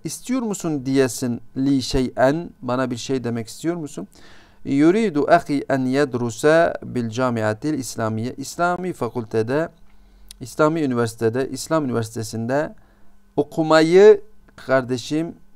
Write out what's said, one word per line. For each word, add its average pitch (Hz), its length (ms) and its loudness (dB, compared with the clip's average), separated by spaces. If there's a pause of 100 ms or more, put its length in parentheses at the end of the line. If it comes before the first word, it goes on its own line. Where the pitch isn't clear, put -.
istiyor 247 380 -6
musun 170 440 -6
diyesin 131 560 0 (160)
li 135 240 0
şey'en, 135 680 0 (120)
bana 123 300 -2
bir 123 60 -8
şey 131 260 -4
demek 117 240 -6
istiyor 165 280 -6
musun? 170 320 -10 (580)
Yuridu 151 680 2
ahi 151 380 2
en 131 160 0
yedrusa 135 880 2 (100)
bil 120 260 -4
camiatil 117 640 -2
İslamiye. 117 640 -6
İslami 175 560 -4
fakültede, 120 760 -4 (720)
İslami 156 420 0
üniversitede, 120 680 0
İslam 156 360 -2
üniversitesinde 117 920 -4 (600)
okumayı 165 840 6 (340)
kardeşim 131 800 -2 (200)